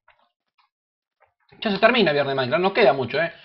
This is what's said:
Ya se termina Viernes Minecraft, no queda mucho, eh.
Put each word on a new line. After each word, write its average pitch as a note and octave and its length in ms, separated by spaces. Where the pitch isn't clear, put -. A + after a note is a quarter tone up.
Ya A3 120
se F#3+ 80
termina A3 340
Viernes C#3 220
Minecraft, C3+ 260
no F#3+ 100
queda F#3+ 220
mucho, C3+ 260
eh. D#3+ 140